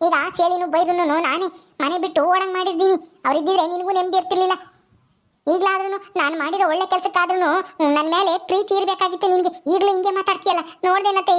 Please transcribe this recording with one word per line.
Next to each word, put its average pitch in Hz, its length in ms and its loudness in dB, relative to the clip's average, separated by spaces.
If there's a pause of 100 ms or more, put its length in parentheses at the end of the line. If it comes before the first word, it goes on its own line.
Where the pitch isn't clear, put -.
ಈಗ 349 120 2
ಆ 277 120 0
ಚೇಳಿನೂ 359 380 0
ಬೈರುನು 349 380 0 (160)
ನಾನೇ 311 260 -2 (320)
ಮನೆ 302 180 -2
ಬಿಟ್ಟು 339 240 0
ಓಡಂಗ್ 370 320 2
ಮಾಡಿದ್ದೀನಿ. 370 440 2 (280)
ಅವ್ರಿದ್ದಿದ್ರೆ 320 420 2
ನಿನಗೂ 359 240 -4
ನೆಮ್ಮದಿ 370 260 0
ಇರ್ತಿರ್ಲಿಲ್ಲ. 370 400 0 (920)
ಈಗ್ಲಾದ್ರೂನು 381 500 0 (200)
ನಾನ್ 311 220 0
ಮಾಡಿರೋ 349 320 -2
ಒಳ್ಳೆ 359 140 0
ಕೆಲ್ಸಕ್ಕಾದ್ರೂನು 370 600 0 (460)
ನನ್ 302 180 0
ಮೇಲೆ 359 220 2 (160)
ಪ್ರೀತಿ 403 240 0
ಇರ್ಬೇಕಾಗಿತ್ತು 381 540 0
ನಿನ್ಗೆ. 370 240 2 (220)
ಈಗ್ಲೂ 392 200 2
ಹಿಂಗೆ 381 180 0
ಮಾತಾಡ್ತೀಯಲ್ಲ, 381 500 -2 (220)
ನೋಡ್ದೇನತ್ತೆ 381 560 2